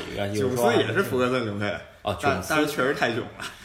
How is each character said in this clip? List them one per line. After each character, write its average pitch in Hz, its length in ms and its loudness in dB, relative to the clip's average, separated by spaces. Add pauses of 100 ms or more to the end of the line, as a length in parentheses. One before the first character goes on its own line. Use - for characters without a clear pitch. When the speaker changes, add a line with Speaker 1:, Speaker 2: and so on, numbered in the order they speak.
(120)
Speaker 1:
一 - 40 -8
个， 101 180 -2
Speaker 2:
最 107 100 0
好。 - 60 2
Speaker 1:
有 127 60 0
时 - 20 0
候 120 100 4
还 120 80 6
Speaker 2:
囧 - 80 4
斯 - 40 2
也 113 60 -2
是 190 100 2
福 131 140 -2
格 123 120 2
森 123 160 0
留 101 140 -4
下 104 60 0
的。 92 160 -2 (200)
Speaker 1:
哦， 104 200 -2
Speaker 2:
但， 143 120 2
Speaker 1:
囧 92 100 -2
斯 - 60 -10
Speaker 2:
但 156 100 2
是 151 80 4
确 143 160 0
实 139 100 2
太 123 200 0
囧 113 60 0
了。 - 260 -8 (200)